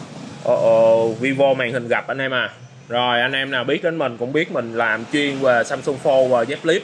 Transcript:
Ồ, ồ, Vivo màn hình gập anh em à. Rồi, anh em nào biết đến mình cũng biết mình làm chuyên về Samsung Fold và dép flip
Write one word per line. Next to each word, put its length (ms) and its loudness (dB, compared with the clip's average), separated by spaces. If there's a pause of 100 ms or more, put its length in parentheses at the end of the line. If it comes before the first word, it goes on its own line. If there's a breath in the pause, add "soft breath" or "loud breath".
(440)
Ồ, 120 2
ồ, 520 4
Vivo 460 2
màn 180 -2
hình 160 -4
gập 200 -2
anh 100 -4
em 160 -4
à. 160 -2 (400)
Rồi, 320 2
anh 100 0
em 200 -4
nào 120 -2
biết 200 -2
đến 140 -2
mình 200 -4
cũng 160 -6
biết 180 -2
mình 220 -4
làm 400 -2
chuyên 260 -2
về 240 4
Samsung 400 -4
Fold 240 4
và 140 2
dép 220 -4
flip 200 2